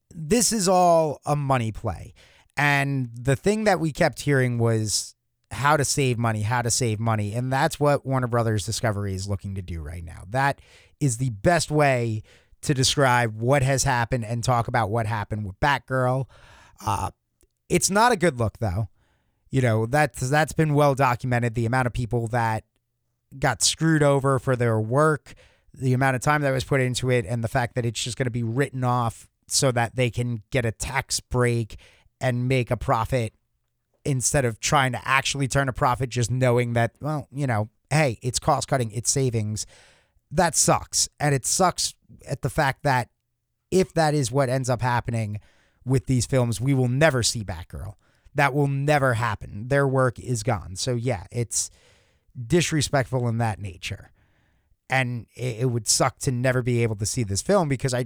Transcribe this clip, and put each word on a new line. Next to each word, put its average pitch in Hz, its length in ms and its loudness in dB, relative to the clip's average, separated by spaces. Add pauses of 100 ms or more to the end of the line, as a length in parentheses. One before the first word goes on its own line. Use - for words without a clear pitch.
(140)
this 170 380 0
is 208 160 0
all 170 580 4
a 147 100 0
money 135 360 0
play. - 420 -8 (420)
And 139 580 0
the 123 220 0
thing 214 300 0
that 185 160 2
we 160 100 -2
kept 151 300 0
hearing 127 360 2
was 113 580 -2 (360)
how 143 240 2
to 143 80 2
save 127 340 0
money, 110 260 0
how 120 180 0
to 117 100 -2
save 110 300 -2
money. 107 320 -2
And 123 180 -4
that's 143 300 0
what 143 240 2
Warner 131 220 -2
Brothers 113 380 0
Discovery 101 480 -4
is 95 140 -6
looking 98 280 -6
to 95 60 -8
do 87 200 -10
right 85 240 -12
now. 80 240 -14
That 135 320 -2 (400)
is 127 160 0
the 131 140 -2
best 160 380 0
way 127 540 2 (420)
to 151 80 2
describe 123 640 2
what 131 240 2
has 135 200 2
happened 120 420 0
and 117 180 -4
talk 120 240 0
about 120 220 0
what 113 160 0
happened 107 400 -4
with 92 140 -10
Batgirl. 131 680 0 (580)
Uh, 95 260 -2 (580)
it's - 200 2
not 220 220 4
a 226 60 0
good 151 200 0
look, 113 220 -2
though. 107 300 -2 (600)
You 135 120 0
know, 113 240 2
that's, 131 440 -2
that's 151 240 0
been 156 200 0
well 143 220 4
documented, 120 600 0
the 117 100 0
amount 127 220 2
of 110 60 -6
people 117 340 -2
that 113 380 -2 (760)
got 135 220 0
screwed 160 420 2
over 139 360 4
for 131 160 0
their 117 240 2
work, 143 540 0 (400)
the 127 200 0
amount 131 220 2
of 123 60 -4
time 151 200 2
that 139 100 0
was 131 120 -2
put 139 180 0
into 127 280 -2
it, 123 160 2
and 117 180 -4
the 113 40 -2
fact 120 280 -2
that 123 100 -2
it's 117 180 -4
just 117 140 -8
gonna 127 120 -2
be 117 140 -4
written 127 400 -2
off 123 440 -2 (200)
so - 240 2
that 117 240 0
they 123 140 0
can 120 320 -4 (100)
get 127 140 0
a 113 60 0
tax - 480 -4
break 120 580 0 (420)
and 123 280 0
make 127 240 0
a 120 60 -2
profit 117 560 0 (680)
instead 135 420 0
of 113 140 -4
trying 135 320 2
to 113 160 -6
actually 135 400 0
turn 139 200 0
a 127 60 -2
profit, 123 360 0
just 120 220 -2
knowing 123 420 2
that, 117 280 2
well, 147 300 -6
you 143 140 -4
know, 110 240 -2 (200)
hey, 143 320 0
it's 127 180 -4
cost 135 280 0
cutting, 123 240 0
it's 113 200 -4
savings. 110 540 -2 (640)
That 165 240 0
sucks. - 540 0 (100)
And 143 160 2
it 131 100 -2
sucks - 480 0 (340)
at - 140 -8
the 139 80 -2
fact 135 340 -2
that 127 260 0 (600)
if 185 240 2
that 156 200 2
is 139 180 0
what 131 180 2
ends 131 200 0
up 120 120 0
happening 117 580 -2 (460)
with 127 220 0
these 127 180 2
films, 120 360 0
we 139 120 2
will 127 140 2
never 131 340 2
see 110 220 -2
Batgirl. 92 520 -12 (380)
That 143 200 2
will 143 140 2
never 139 480 2
happen. 110 520 -4
Their 139 200 2
work 131 320 2
is 120 220 -4
gone. 92 340 -4
So, 123 200 -2
yeah, 117 360 -4
it's - 380 -4 (760)
disrespectful 131 800 0
in 113 100 -2
that 113 220 -2
nature. 98 520 -12 (760)
And 123 380 -2 (100)
it, 120 260 -6
it 131 100 0
would 117 160 -4
suck - 320 0
to - 120 -2
never 127 300 2
be 120 220 2
able 110 140 0
to 104 100 -4
see - 160 -2
this 98 180 -2
film 190 260 2
because 135 240 -2
I, 123 140 -2